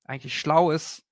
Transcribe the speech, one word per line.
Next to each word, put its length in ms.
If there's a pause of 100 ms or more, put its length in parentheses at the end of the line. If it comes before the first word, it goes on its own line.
eigentlich 340
schlau 320
ist, 400